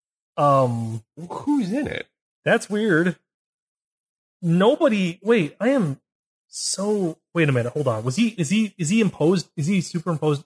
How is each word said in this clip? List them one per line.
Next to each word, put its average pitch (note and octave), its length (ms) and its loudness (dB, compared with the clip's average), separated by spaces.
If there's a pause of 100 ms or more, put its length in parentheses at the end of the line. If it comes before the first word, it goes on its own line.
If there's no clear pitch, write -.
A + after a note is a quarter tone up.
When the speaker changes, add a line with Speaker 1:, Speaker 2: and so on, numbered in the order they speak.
(380)
Speaker 1:
um, A#2+ 680 0 (260)
Speaker 2:
Who's C4 420 -2
in C#4+ 160 -4
it? - 200 -8 (360)
Speaker 1:
That's A3 260 0
weird. F#3 480 0 (1200)
Nobody, F#3+ 840 2
wait, G3+ 360 0
I A3 100 0
am G3 300 0 (480)
so, G3 720 -4 (160)
wait E3 160 2
a - 20 2
minute, A#2+ 220 -2
hold D3 140 -2
on. A2 160 -2
Was B2+ 120 -2
he, A3+ 140 2
is D#3 200 -4
he, G#3+ 280 0
is D#3 120 -4
he A3+ 120 2
imposed, F3+ 540 0
is D3 120 -2
he F#3+ 140 2
superimposed D#3 640 -4